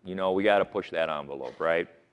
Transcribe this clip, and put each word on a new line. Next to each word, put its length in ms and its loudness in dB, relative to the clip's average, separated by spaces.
You 100 -10
know, 180 0
we 120 0
gotta 200 6
push 260 -6
that 180 0
envelope, 500 -8
right? 300 0